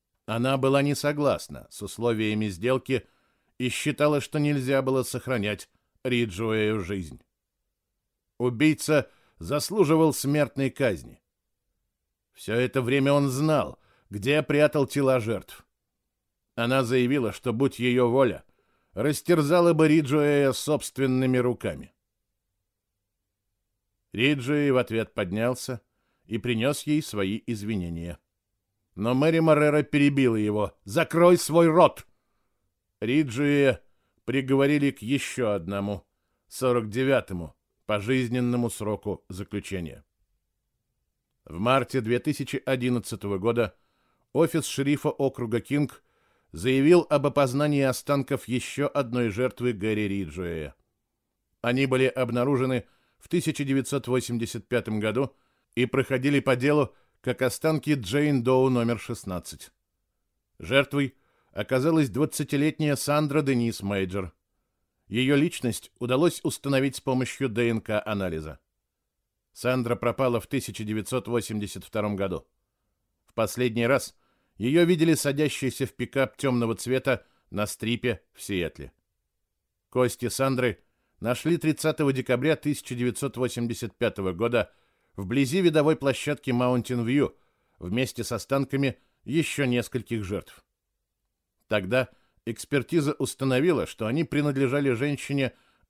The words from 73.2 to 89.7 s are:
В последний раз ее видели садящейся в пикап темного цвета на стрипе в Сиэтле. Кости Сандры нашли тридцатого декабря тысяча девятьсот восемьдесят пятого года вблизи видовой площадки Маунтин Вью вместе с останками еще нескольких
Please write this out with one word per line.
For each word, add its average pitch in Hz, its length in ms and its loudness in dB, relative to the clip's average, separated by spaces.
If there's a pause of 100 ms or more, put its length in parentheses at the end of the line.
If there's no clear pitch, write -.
В - 100 -20
последний 117 520 0
раз 131 300 0 (420)
ее 143 260 2
видели 165 300 4
садящейся 139 720 -2
в - 60 -12
пикап 131 440 -4
темного 120 380 0
цвета 127 500 -2 (260)
на 104 180 -4
стрипе 113 520 -4 (120)
в - 100 -20
Сиэтле. 85 480 -6 (1000)
Кости 123 380 0
Сандры 127 540 -2 (380)
нашли 123 360 0
тридцатого 151 560 0
декабря 131 440 0
тысяча 139 400 -6
девятьсот 123 400 -4
восемьдесят 120 600 -4
пятого 98 360 -2
года 110 400 -2 (420)
вблизи 127 460 0
видовой 156 340 4
площадки 139 560 -2
Маунтин 123 540 0
Вью 131 320 0 (420)
вместе 113 460 -4
с - 80 -8
останками 135 640 -2 (240)
еще 147 440 -2
нескольких 120 580 -4